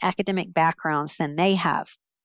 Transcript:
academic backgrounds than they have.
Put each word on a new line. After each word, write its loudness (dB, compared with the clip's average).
academic -2
backgrounds 0
than -2
they 4
have. -2